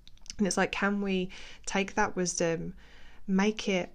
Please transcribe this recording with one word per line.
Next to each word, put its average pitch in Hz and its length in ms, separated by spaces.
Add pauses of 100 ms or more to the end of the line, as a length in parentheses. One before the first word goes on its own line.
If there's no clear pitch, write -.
(380)
And 214 80
it's 175 100
like, 190 160
can 202 280
we 185 300 (360)
take 196 280
that 208 220
wisdom, 175 580 (520)
make 202 420
it 185 260